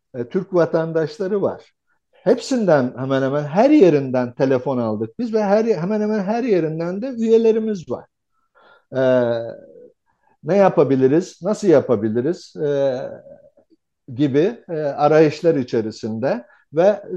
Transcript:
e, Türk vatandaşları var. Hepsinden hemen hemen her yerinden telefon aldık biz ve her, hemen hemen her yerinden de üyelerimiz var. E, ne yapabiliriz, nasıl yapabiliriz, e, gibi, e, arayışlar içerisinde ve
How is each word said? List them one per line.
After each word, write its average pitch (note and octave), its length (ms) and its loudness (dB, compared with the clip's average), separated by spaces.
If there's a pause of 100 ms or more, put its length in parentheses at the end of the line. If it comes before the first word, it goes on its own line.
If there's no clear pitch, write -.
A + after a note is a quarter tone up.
(160)
e, A#2+ 80 -8
Türk F#3+ 300 -6
vatandaşları E3 880 -2
var. - 300 -6 (380)
Hepsinden F#3 880 0
hemen C3+ 260 -2
hemen C#3 200 -2
her F#3 280 2
yerinden C#3 640 4
telefon C3+ 440 0
aldık A2 400 -4
biz A3+ 160 -6
ve A3 80 0
her, G#3 220 2
hemen G#3 360 -2
hemen G#3+ 200 -2
her A3 240 -4
yerinden F3 580 -2
de C4+ 60 -8
üyelerimiz A3 800 0
var. G2 160 -10 (920)
E, C3 60 -2 (1400)
ne E3 120 0
yapabiliriz, D#3 880 2
nasıl G#3 260 -2
yapabiliriz, B2+ 880 0
e, C#3 440 -2 (1160)
gibi, D3 420 0 (120)
e, F3+ 40 -10
arayışlar D3+ 800 2
içerisinde A#2+ 920 -4 (280)
ve F#3+ 300 0 (140)